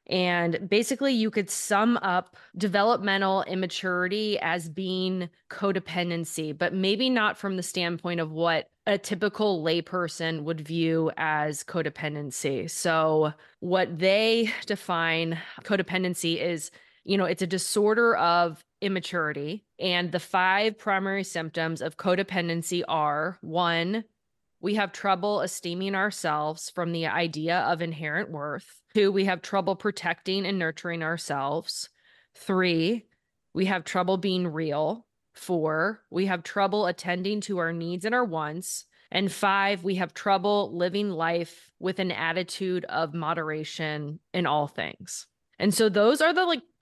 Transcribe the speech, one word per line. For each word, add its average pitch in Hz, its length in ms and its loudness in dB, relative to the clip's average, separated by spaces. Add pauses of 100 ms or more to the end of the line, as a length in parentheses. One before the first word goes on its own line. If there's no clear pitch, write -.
And 175 600 2
basically, 247 460 2
you 220 160 2
could 208 220 -2
sum 220 460 2
up 185 380 0 (220)
developmental 196 880 2
immaturity 185 960 -2
as 165 280 -2
being 185 640 -2 (220)
codependency, 170 1040 -4
but 170 160 0
maybe 202 380 2
not 220 260 0
from 190 200 -4
the 185 40 -4
standpoint 175 580 -4
of 156 120 -2
what 160 400 0 (160)
a 202 100 2
typical 202 680 0
layperson 165 840 -2
would 160 160 -4
view 160 540 0
as 151 480 -2
codependency. 147 1080 -4
So 156 640 2 (240)
what 175 400 0
they 220 520 4 (140)
define 165 720 0 (240)
codependency 180 800 0
is, 165 300 -4 (320)
you 196 120 0
know, 196 100 4
it's 180 180 0
a 185 40 -2
disorder 214 680 2
of 170 500 2 (160)
immaturity. 170 840 -4 (140)
And 175 340 0
the 180 80 0
five 196 600 2
primary 196 440 0
symptoms 160 600 -4
of 160 140 -6
codependency 180 880 0
are, 151 540 0
one, 170 640 0 (540)
we 202 160 -2
have 202 160 0
trouble 196 500 0
esteeming 180 520 -4
ourselves 160 800 -2
from 170 200 -2
the 165 140 -2
idea 165 540 0
of 160 240 0
inherent 156 480 -4
worth. 147 500 -10 (140)
Two, 202 160 6
we 196 140 2
have 185 180 0
trouble 196 320 0
protecting 190 720 -2
and 196 100 -2
nurturing 165 460 -4
ourselves. 156 840 -4 (460)
Three, 185 680 2 (480)
we 190 140 2
have 185 160 0
trouble 185 340 2
being 180 300 0
real. 156 580 -2 (280)
Four, 165 760 0
we 185 160 0
have 180 180 0
trouble 202 440 2
attending 180 540 -2
to 190 180 -2
our 165 120 0
needs 170 320 -4
and 220 100 -2
our 247 120 2
wants. 160 600 -6 (260)
And 190 200 2
five, 196 540 2
we 190 100 2
have 185 180 -2
trouble 196 640 2
living 185 360 0
life 165 680 -2
with 185 200 -2
an 185 120 0
attitude 175 760 -2
of 151 280 -2
moderation 156 1080 -4 (140)
in 175 120 0
all 147 220 2
things. - 600 -10 (300)
And 202 160 2
so 220 140 4
those 208 320 6
are 320 140 4
the, 359 120 4
like, 330 180 0 (180)